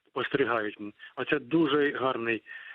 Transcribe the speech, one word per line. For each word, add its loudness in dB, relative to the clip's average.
спостерігають, 0
м. -10
Оце -2
дуже 4
гарний. 0